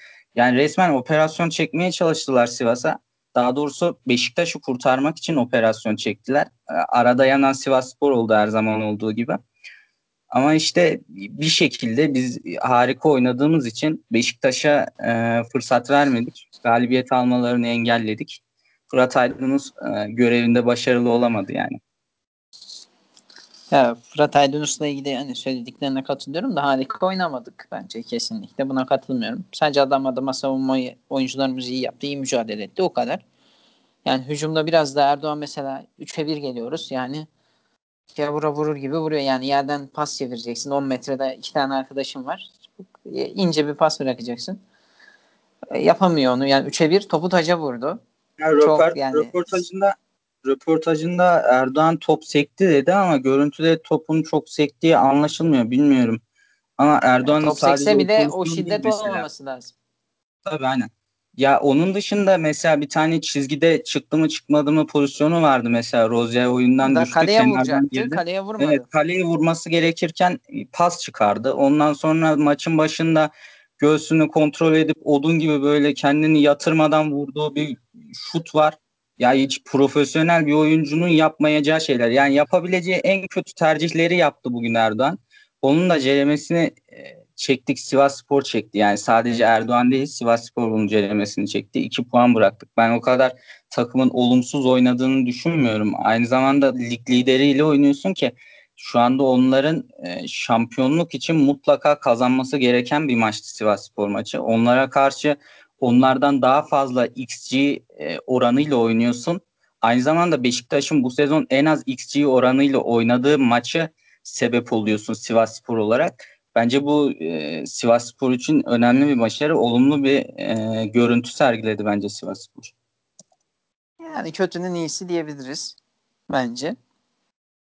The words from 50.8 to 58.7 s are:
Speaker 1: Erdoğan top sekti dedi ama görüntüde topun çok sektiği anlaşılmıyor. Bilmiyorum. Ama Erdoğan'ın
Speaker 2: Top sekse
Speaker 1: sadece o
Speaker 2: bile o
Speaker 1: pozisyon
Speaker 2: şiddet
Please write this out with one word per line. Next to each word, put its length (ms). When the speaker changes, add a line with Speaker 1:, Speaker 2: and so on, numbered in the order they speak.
Speaker 1:
Erdoğan 560
top 280
sekti 440
dedi 240
ama 240
görüntüde 640
topun 420
çok 260
sektiği 480
anlaşılmıyor. 760
Bilmiyorum. 500
Ama 260
Erdoğan'ın 420
Speaker 2:
Top 140
sekse 180
Speaker 1:
sadece 180
o 40
Speaker 2:
bile 280
o 100
Speaker 1:
pozisyon 180
Speaker 2:
şiddet 280